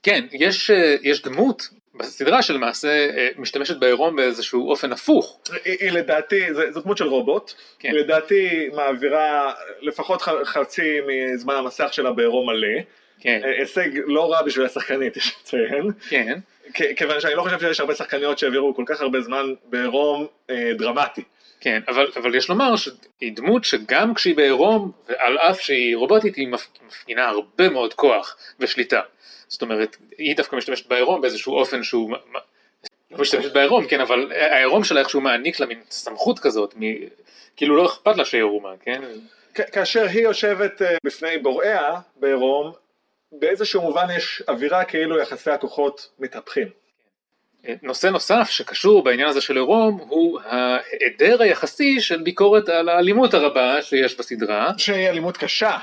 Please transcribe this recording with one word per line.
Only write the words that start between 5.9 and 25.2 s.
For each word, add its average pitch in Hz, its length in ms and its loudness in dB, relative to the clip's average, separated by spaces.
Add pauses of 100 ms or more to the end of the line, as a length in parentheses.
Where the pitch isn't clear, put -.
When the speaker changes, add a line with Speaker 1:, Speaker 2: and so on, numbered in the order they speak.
Speaker 2:
לדעתי, 170 640 0
זה, 156 180 -2
זו 160 80 -8
דמות 190 160 -4
של 175 120 -2
רובוט, 135 440 0 (260)
Speaker 1:
כן. - 100 -8
Speaker 2:
היא 151 100 0
לדעתי 156 760 0
מעבירה 143 800 0 (280)
לפחות 151 420 -4
ח-, 147 220 -2
חצי 151 640 -2
מזמן 131 480 -4
המסך 131 380 -4
שלה 127 200 -2
בעירום 120 380 0
מלא. 110 320 -2 (380)
Speaker 1:
כן. 117 240 0
Speaker 2:
אה, 135 60 -2
הישג 139 380 -2 (180)
לא 156 260 0
רע 165 100 2
בשביל 131 240 -2
השחקנית, 131 500 -4
יש - 240 -6
לציין. 139 500 -2 (180)
Speaker 1:
כן. 131 300 -2 (360)
Speaker 2:
כ-, 147 220 -2
כיוון 151 240 -2
שאני 156 140 0
לא 175 80 -2
חושב 180 180 -2
שיש 165 200 -2
הרבה 143 140 -2
שחקניות 143 440 -4
שהעבירו 135 360 0
כל 123 120 -4
כך 147 140 -6
הרבה 131 200 -2
זמן 131 340 -4 (100)
בעירום, 139 640 -2 (240)
אה, 120 280 -4
דרמטי. 120 440 -2 (380)
Speaker 1:
כן, 110 280 -2
אבל, 135 280 0
אבל 120 180 -2
יש 127 140 0
לומר 233 280 2
שהיא - 560 -10
דמות 180 320 0
שגם 143 500 0
כשהיא 175 220 0
בעירום, 175 560 4 (160)
ועל 127 300 0